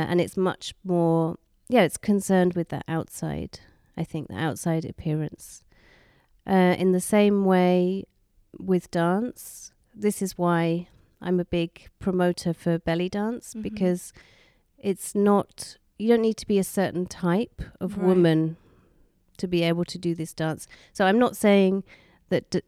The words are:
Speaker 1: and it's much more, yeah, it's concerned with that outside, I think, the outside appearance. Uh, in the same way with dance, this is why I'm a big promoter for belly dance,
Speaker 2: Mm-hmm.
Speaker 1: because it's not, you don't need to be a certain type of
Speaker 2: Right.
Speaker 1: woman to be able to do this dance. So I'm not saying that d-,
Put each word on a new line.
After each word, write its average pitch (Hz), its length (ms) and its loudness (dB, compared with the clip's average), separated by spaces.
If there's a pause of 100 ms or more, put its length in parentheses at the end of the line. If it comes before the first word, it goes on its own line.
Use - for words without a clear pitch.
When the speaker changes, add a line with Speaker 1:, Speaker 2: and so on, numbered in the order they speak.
(100)
Speaker 1:
and 175 100 2
it's - 160 -4
much - 380 -4 (100)
more, 165 540 0 (320)
yeah, 240 120 4
it's 156 140 0
concerned 190 560 2
with 170 160 -4
that - 200 -8
outside, - 720 -8 (360)
I 165 80 -4
think, 156 240 -10
the 90 80 -12
outside 160 480 -4
appearance. - 800 -8 (840)
Uh, 185 320 4
in 185 140 2
the 180 80 2
same 202 460 4
way 180 580 2 (540)
with 185 320 -2
dance, 185 800 -4 (220)
this 208 260 -2
is 190 160 -6
why 170 520 0 (340)
I'm 180 180 0
a 170 60 -4
big - 420 -6 (120)
promoter 180 520 0
for 165 260 -2
belly 170 300 -2
dance, 208 460 -8
Speaker 2:
Mm-hmm. 220 80 -12
Speaker 1:
because 190 500 -4 (640)
it's - 380 -6
not, 202 640 0 (200)
you 208 100 -6
don't 233 120 6
need 220 160 0
to - 100 -16
be 202 120 2
a 190 60 2
certain 180 420 -2
type 185 560 -2 (180)
of 208 160 -8
Speaker 2:
Right. 180 100 -2
Speaker 1:
woman 165 520 2 (800)
to 185 100 -6
be 175 140 0
able 170 240 0
to - 100 -12
do 175 180 -4
this 165 200 -10
dance. - 340 -6 (240)
So 190 140 0
I'm 208 120 4
not 247 160 2
saying 196 480 4 (460)
that 165 220 -2
d-, 175 180 -2